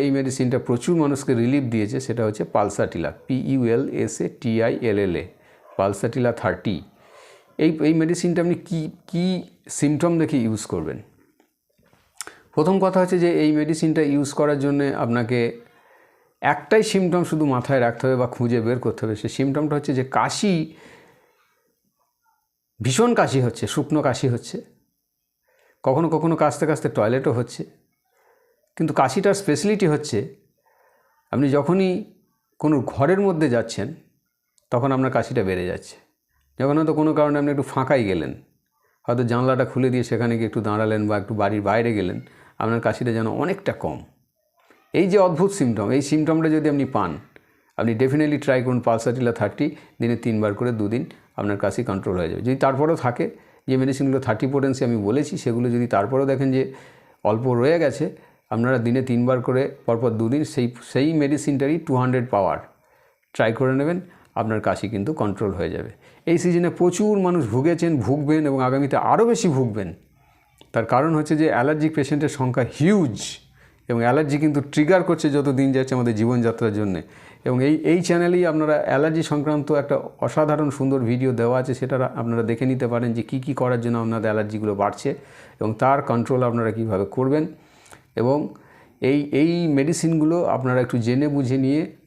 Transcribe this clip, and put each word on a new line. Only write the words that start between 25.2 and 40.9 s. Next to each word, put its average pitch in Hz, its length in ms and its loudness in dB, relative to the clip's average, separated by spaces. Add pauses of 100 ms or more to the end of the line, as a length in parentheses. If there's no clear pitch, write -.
কখনো 143 320 2
কখনো 160 200 0
কাশতে 151 320 0
কাশতে 151 220 0
টয়লেটও 127 500 0
হচ্ছে, - 240 -6 (1120)
কিন্তু 156 160 0
কাশিটার 185 400 2
স্পেশালিটি 196 600 0
হচ্ছে 147 240 -4 (1120)
আপনি 139 160 2 (100)
যখনই 185 340 2 (680)
কোনো 151 160 2 (180)
ঘরের 165 340 2
মধ্যে 160 280 0
যাচ্ছেন, 110 320 -4 (840)
তখন 135 200 0
আপনার 131 200 0
কাশিটা 120 380 0
বেড়ে 90 220 -2
যাচ্ছে। - 240 -10 (640)
যখন 143 180 0
হয়তো 160 160 0
কোনো 151 260 2
কারণে 147 200 2
আপনি 143 120 0
একটু 139 120 -2
ফাঁকাই 131 460 0
গেলেন, 78 220 -2 (760)
হয়তো 120 260 0
জানলাটা 127 340 2
খুলে 127 280 0
দিয়ে 123 100 0
সেখানে 117 340 -2
গিয়ে 113 140 -2
একটু 117 160 -4
দাঁড়ালেন 107 420 0